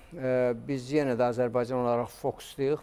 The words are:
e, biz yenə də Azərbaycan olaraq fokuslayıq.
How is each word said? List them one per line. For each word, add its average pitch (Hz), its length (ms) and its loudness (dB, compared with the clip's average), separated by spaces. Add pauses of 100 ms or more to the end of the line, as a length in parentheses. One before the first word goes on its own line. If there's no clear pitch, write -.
(100)
e, 131 220 -2 (340)
biz 131 240 -4
yenə 143 240 2
də 123 160 4
Azərbaycan 123 480 0
olaraq 120 320 0
fokuslayıq. 139 720 -4